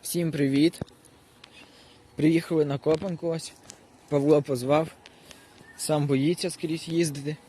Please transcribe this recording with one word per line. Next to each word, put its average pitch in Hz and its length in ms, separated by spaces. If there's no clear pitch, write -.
Всім 170 200
привіт! 143 500
Приїхали 160 500
на 139 120
копанку 160 500
ось. 165 260
Павло 147 320
позвав. 139 460
Сам 151 300
боїться 143 420
скрізь 165 380
їздити. 156 480